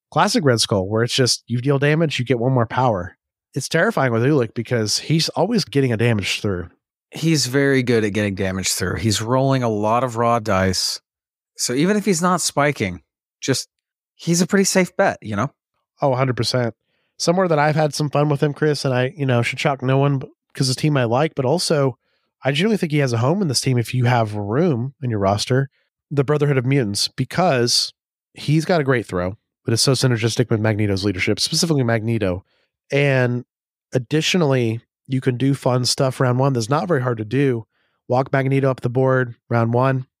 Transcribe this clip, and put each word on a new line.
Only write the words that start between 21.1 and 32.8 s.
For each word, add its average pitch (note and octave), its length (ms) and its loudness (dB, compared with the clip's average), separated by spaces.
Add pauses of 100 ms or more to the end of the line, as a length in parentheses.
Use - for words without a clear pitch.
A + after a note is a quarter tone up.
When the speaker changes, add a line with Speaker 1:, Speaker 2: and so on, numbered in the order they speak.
Speaker 1:
but C3 100 -2
also C#3 520 0 (460)
I C3+ 80 0
generally F#3+ 260 0
think D#3+ 140 -2
he D3+ 60 0
has C3+ 160 0
a A2+ 60 0
home D#3 240 2
in F3 40 0
this B2 140 -2
team B2+ 160 2
if A#2 160 -2
you B2 120 0
have A#2 300 2
room B2 680 -2
in B2 80 -4
your G#2+ 80 -2
roster, G#2+ 500 2 (400)
the C#3 140 0
Brotherhood D3 340 2
of B2 80 0
Mutants, B2+ 440 0
because C3 840 0 (400)
he's D#3 320 0
got F3 160 2
a - 20 0
great B2+ 220 0
throw, F2+ 320 -6 (260)
but A#2 100 0
it's A2+ 100 0
so C#3+ 100 2
synergistic A#2+ 560 0
with A2+ 100 0
Magneto's G#2 460 0
leadership, G2+ 340 -2
specifically D#3 440 0
Magneto. A2 600 -2 (480)